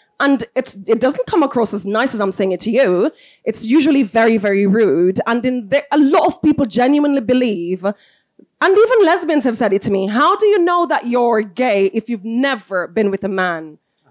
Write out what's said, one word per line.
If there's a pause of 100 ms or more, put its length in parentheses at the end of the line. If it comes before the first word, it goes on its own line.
(180)
And (100)
it's, (120)
it
doesn't
come
across
as
nice
as
I'm
saying
it
to
you. (320)
It's
usually
very,
very
rude.
And
in
the,
a
lot
of
people
genuinely
believe,
and (680)
even
lesbians
have
said
it
to
me,
"How
do
you
know
that
you're
gay
if
you've
never
been
with
a
man?" (340)